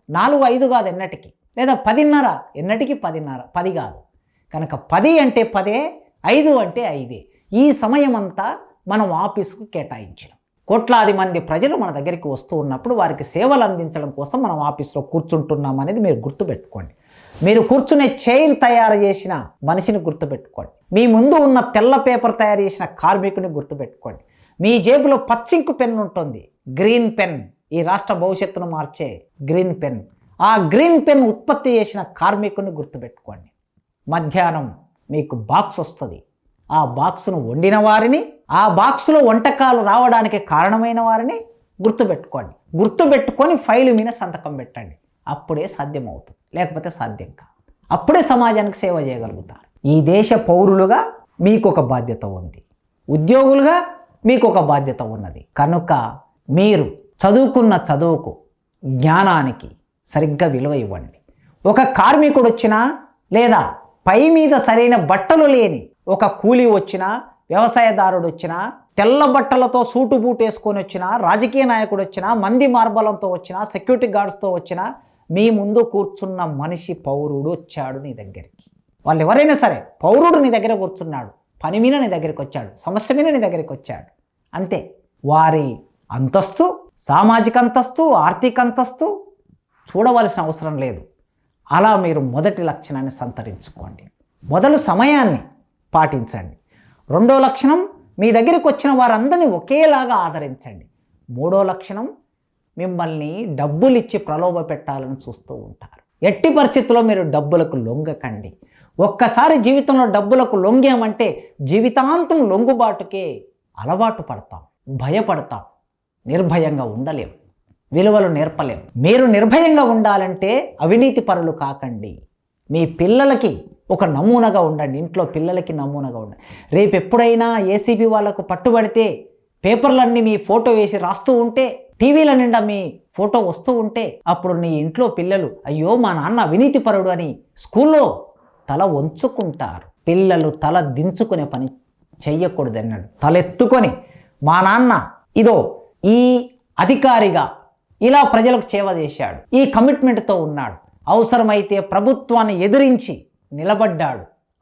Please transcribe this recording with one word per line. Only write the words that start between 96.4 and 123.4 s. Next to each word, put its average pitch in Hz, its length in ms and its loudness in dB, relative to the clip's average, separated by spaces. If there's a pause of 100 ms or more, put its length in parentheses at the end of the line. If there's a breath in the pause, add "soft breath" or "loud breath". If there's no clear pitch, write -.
రెండో 233 280 4
లక్షణం, 269 500 0 (300)
మీ 214 120 2
దగ్గరికి 302 380 2
వచ్చిన 285 240 0
వారందరినీ 254 540 2
ఒకేలాగా 262 680 0
ఆదరించండి. 147 680 -8 (460)
మూడో 170 320 0
లక్షణం, 190 460 -6 (680)
మిమ్మల్ని 165 720 -8
డబ్బులిచ్చి 165 680 0
ప్రలోభ 165 520 -4
పెట్టాలని 135 420 -10
చూస్తూ 131 420 -16
ఉంటారు. - 720 -10
ఎట్టి 269 280 2
పరిస్థితుల్లో 254 480 2
మీరు 208 200 2
డబ్బులకు 151 540 -2
లొంగకండి. 120 760 -8 (480 soft breath)
ఒక్కసారి 240 560 2
జీవితంలో 262 500 2
డబ్బులకు 214 500 2
లొంగామంటే 226 920 0 (100)
జీవితాంతం 262 880 0
లొంగుబాటుకే 196 960 -2 (340)
అలవాటు 185 440 -2
పడతాం, - 380 -16 (280)
భయపడతాం, 139 720 -4 (640)
నిర్భయంగా 156 580 -2
ఉండలేం, 123 460 -8 (640)
విలువలు 196 360 4
నేర్పలేం. 147 540 -4 (140)
మీరు 214 300 4
నిర్భయంగా 269 560 4
ఉండాలంటే 208 960 0
అవినీతి 233 400 2
పరులు 175 320 -2
కాకండి. 127 680 -10 (480)
మీ 160 160 0
పిల్లలకి 226 800 2 (260)